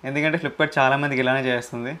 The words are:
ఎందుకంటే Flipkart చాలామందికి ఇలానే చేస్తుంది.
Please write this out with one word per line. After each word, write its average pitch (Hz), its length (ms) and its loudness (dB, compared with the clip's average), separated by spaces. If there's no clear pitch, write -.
ఎందుకంటే 147 320 -2
Flipkart 151 400 0
చాలామందికి 135 440 2
ఇలానే 131 200 2
చేస్తుంది. 123 600 -4